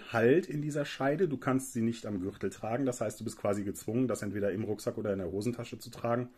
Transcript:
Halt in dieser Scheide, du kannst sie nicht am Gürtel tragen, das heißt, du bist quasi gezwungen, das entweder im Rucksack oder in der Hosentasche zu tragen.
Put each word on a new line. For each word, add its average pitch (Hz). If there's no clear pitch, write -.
Halt 123
in 147
dieser 147
Scheide, 147
du 139
kannst 131
sie 117
nicht 117
am 104
Gürtel 98
tragen, 120
das 123
heißt, 110
du 110
bist 110
quasi 104
gezwungen, 110
das 104
entweder 101
im 101
Rucksack 104
oder 104
in 98
der 90
Hosentasche 117
zu -
tragen. 120